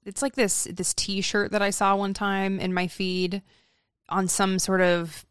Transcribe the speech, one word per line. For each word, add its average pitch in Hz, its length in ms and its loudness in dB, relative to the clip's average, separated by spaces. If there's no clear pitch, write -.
it's 202 180 -8
like 277 120 -2
this, 214 360 0
this 180 240 -4
T-shirt 202 580 -2
that 208 100 0
I 202 80 2
saw 196 260 2
one 196 180 -2
time 196 440 0
in 185 140 -2
my 180 140 0
feed 185 560 -2
on 185 180 0
some 190 320 2
sort 185 220 2
of 175 500 2